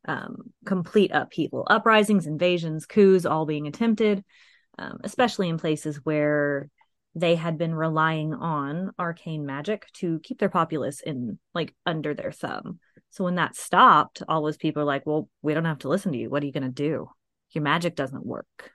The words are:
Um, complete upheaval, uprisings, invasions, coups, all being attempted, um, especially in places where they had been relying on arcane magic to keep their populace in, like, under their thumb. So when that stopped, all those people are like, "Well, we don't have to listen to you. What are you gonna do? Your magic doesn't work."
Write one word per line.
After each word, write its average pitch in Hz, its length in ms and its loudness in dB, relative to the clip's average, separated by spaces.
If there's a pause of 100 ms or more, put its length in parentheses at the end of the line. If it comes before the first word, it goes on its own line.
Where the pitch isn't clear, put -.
Um, - 440 -10 (140)
complete 190 480 2
upheaval, 135 560 -2
uprisings, 214 560 2
invasions, 160 600 -2
coups, 190 400 6
all 156 200 0
being 147 220 -4
attempted, 214 560 0 (560)
um, - 240 -12
especially 208 460 0
in 160 100 -2
places 156 440 -4
where 147 680 0 (440)
they 170 220 2
had 165 220 -4
been 165 180 -2
relying 156 580 0
on 156 640 -4
arcane 165 480 -6
magic 147 480 -6
to 165 300 -4
keep - 160 -12
their 196 100 0
populace 160 520 -2
in, 123 360 -6 (160)
like, 170 220 -6 (100)
under 151 280 -2
their - 180 -8
thumb. - 480 -10 (300)
So - 160 -4
when 180 100 0
that 170 200 0
stopped, - 720 6
all 160 160 0
those 151 140 -2
people 151 240 -2
are 147 40 2
like, 139 200 -2
"Well, 151 240 -2 (120)
we 151 120 0
don't 165 120 0
have 156 140 -2
to - 100 -6
listen 180 240 0
to 123 40 -2
you. 113 120 -4
What 143 120 0
are 143 40 -4
you 135 80 -6
gonna 131 160 -2
do? 135 400 -4 (420)
Your 156 120 -2
magic 165 320 0
doesn't 131 300 -6
work." - 500 -12